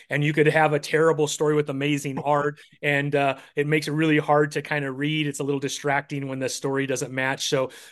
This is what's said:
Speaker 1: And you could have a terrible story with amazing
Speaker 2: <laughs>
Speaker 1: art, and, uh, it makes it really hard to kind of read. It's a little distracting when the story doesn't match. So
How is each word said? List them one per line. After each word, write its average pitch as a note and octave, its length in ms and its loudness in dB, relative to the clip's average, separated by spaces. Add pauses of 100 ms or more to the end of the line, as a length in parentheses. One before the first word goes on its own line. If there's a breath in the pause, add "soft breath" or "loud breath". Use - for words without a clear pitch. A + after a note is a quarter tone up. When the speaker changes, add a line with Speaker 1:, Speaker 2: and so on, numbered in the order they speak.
Speaker 1:
And C#3+ 160 0
you D3+ 80 2
could D3+ 140 6
have D#3 260 4
a C#3+ 80 2
terrible D3+ 480 2
story D3+ 260 0
with D3+ 140 0
amazing C#3+ 500 -2
Speaker 2:
<laughs> C3+ 60 -6
Speaker 1:
art, D3 340 0 (220 loud breath)
and, C#3+ 340 0
uh, C#3 220 2 (180 loud breath)
it C#3+ 120 0
makes D#3 200 2
it D3 60 -2
really D#3 260 4
hard D3 340 2
to C#3+ 100 -4
kind D3 240 -4
of C3 100 -6
read. D3+ 300 -2
It's C#3+ 140 -6
a C#3+ 40 -4
little C#3 160 -2
distracting C#3 680 -4
when C3 120 -6
the C3 100 -2
story C3+ 380 -4
doesn't C3 260 -4
match. C3 360 -2
So C3 220 0 (220 loud breath)